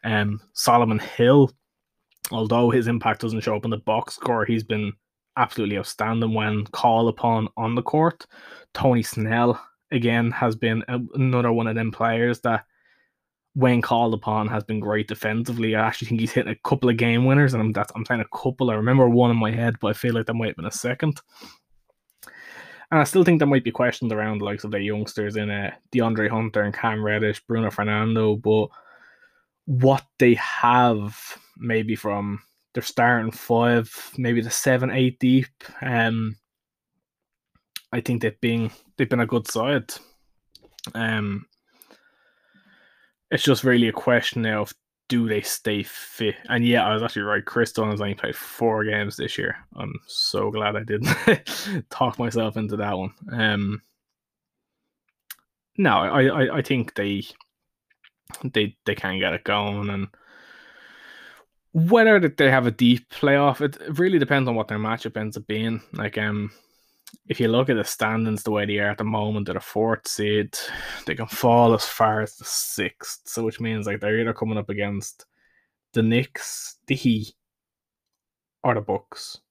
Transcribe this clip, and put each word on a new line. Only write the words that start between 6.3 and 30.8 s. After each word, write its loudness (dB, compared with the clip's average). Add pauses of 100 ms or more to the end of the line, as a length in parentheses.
when -2
called 2
upon 0 (100)
on -2
the -2
court. 0 (480)
Tony 2
Snell, 0 (300)
again, 2
has 0
been -2
a, -4 (140)
another 2
one 0
of -4
them -2
players 0
that, 0 (880)
when 4
called 2
upon, -2
has -4
been -6
great -2
defensively. -4
I 2
actually -6
think 0
he's -2
hit 0
a -4 (100)
couple 2
of 2
game 2
winners, 4
and 0
I'm, 0
that's, -2
I'm -8
saying -2
a -8
couple. 0
I 0
remember 6
one 6
in 4
my 2
head, 0
but 0
I 0
feel -2
like -2
that -4
might -2
have -10
been -8
a -6
second. -4 (1700)
And 4
I 6
still 4
think 6
there 4
might 4
be -4
questions -2
around -2
the -4
likes -6
of -8
the -4
youngsters -4
in, -4
uh, -6 (200)
DeAndre 2
Hunter -2
and -2
Cam -4
Reddish, 0
Bruno 0
Fernando, 0
but 2 (1000)
what 4 (140)
they 8
have 2 (380)